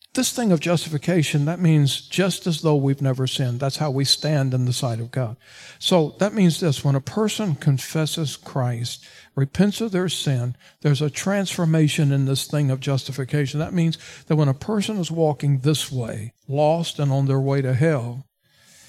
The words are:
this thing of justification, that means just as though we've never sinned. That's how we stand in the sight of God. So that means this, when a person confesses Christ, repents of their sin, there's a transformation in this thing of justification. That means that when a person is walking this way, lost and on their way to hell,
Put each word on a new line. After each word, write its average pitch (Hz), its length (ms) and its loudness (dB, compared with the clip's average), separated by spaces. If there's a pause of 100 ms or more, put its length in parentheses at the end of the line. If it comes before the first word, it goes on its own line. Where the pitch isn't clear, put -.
(140)
this - 180 0
thing 226 200 2
of 156 80 2
justification, 160 840 0
that 170 160 -2
means 156 480 4
just 185 380 0
as 160 160 -2
though 156 140 4
we've 139 240 2
never 131 260 0
sinned. 123 340 -2
That's 139 160 -4
how 151 140 -2
we 135 140 0
stand 135 480 2
in 127 120 0
the 123 80 0
sight 117 280 -2
of 117 100 -8
God. 120 260 -4 (420)
So 160 400 2
that 202 160 0
means 175 260 4
this, 151 240 0
when 139 100 2
a 135 60 0
person 214 540 -2
confesses 151 840 -2
Christ, 120 680 -6 (300)
repents 185 460 0
of 220 120 -4
their 185 180 0
sin, 123 440 -2 (280)
there's 143 180 2
a 151 80 0
transformation 160 1040 2
in 139 140 2
this 135 200 -2
thing 147 240 0
of 131 100 -2
justification. 139 800 -4
That 175 120 -4
means 165 240 2 (300)
that 160 100 2
when 147 120 4
a 135 60 2
person 208 440 -2
is 160 120 -4
walking 147 500 2
this 143 300 0
way, 113 440 -8 (120)
lost 151 520 0
and 143 120 0
on 135 140 2
their 135 160 2
way 139 220 0
to 131 100 0
hell, 127 540 0 (640)